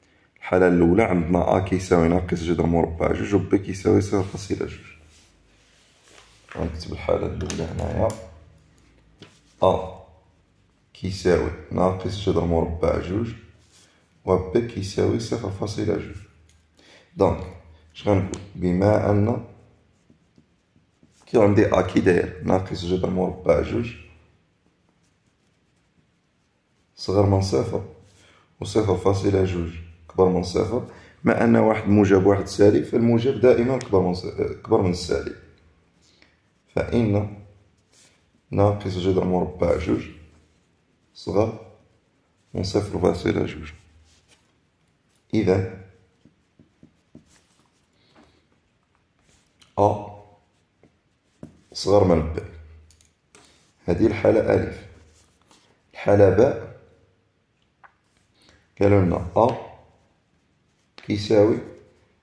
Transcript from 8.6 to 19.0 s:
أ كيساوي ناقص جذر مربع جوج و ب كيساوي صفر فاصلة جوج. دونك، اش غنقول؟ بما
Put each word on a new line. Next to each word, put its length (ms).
أ 420
كيساوي 560
ناقص 580
جذر 160
مربع 560
جوج 320
و 120
ب 220
كيساوي 600
صفر 300
فاصلة 440
جوج. 220
دونك، 400
اش 140
غنقول؟ 320
بما 560